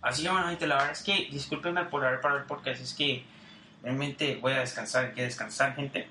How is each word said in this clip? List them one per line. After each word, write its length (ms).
Así 180
que, 80
bueno, 200
gente, 180
la 80
verdad 160
es 100
que 300
discúlpenme 540
por 200
haber 140
parado 220
el 40
podcast, 360
es 120
que 320
realmente 540
voy 160
a 80
descansar, 460
hay 80
que 100
descansar, 520
gente. 360